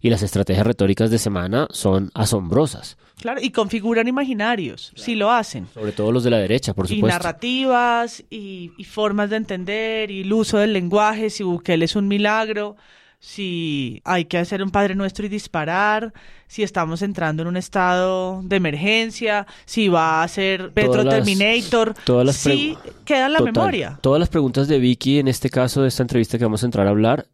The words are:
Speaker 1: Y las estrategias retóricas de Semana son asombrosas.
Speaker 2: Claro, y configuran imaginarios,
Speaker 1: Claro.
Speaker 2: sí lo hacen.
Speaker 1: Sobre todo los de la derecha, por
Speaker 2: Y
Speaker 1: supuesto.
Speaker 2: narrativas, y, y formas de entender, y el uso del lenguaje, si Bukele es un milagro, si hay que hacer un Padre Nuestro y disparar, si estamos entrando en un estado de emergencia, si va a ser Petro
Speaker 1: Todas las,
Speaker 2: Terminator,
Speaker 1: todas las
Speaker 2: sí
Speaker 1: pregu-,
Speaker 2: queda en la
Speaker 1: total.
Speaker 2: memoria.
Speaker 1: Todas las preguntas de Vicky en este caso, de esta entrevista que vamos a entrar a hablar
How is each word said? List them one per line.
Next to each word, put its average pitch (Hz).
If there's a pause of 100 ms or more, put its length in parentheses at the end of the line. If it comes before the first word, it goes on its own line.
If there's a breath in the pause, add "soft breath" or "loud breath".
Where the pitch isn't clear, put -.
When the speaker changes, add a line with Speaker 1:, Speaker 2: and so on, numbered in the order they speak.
Speaker 1:
Y 123
las 107
estrategias 98
retóricas 107
de 113
Semana 101
son 95
asombrosas. 104 (240 soft breath)
Speaker 2:
Claro, 247
y 247
configuran 226
imaginarios, 240
Speaker 1:
Claro. -
Speaker 2:
sí 240
lo 208
hacen. 202
Speaker 1:
Sobre 107
todo 107
los 123
de 123
la 117
derecha, 104
por 92
Speaker 2:
Y 135
Speaker 1:
supuesto. 175
Speaker 2:
narrativas, 240
y, 190
y 196
formas 208
de 214
entender, 214
y 190
el 190
uso 220
del 214
lenguaje, 208
si 208
Bukele 170
es -
un 202
milagro, 208 (420 soft breath)
si 165
hay 175
que 175
hacer 190
un 196
Padre 202
Nuestro 196
y -
disparar, 202 (340 loud breath)
si -
estamos 165
entrando 165
en 165
un 180
estado 185
de 190
emergencia, 208 (180 loud breath)
si 214
va 160
a 170
ser 190
Petro 208
Speaker 1:
Todas -
las, -
Speaker 2:
Terminator, 220 (100)
Speaker 1:
todas 123
las 139
Speaker 2:
sí 294
Speaker 1:
pregu-, -
Speaker 2:
queda 269
en 285
la 320
Speaker 1:
total. 226
Speaker 2:
memoria. 226
Speaker 1:
Todas 139
las 175
preguntas 139
de 147
Vicky 127
en 135
este 131
caso, 127
de 135
esta 127
entrevista 120
que 120
vamos 107
a 123
entrar 104
a 101
hablar 107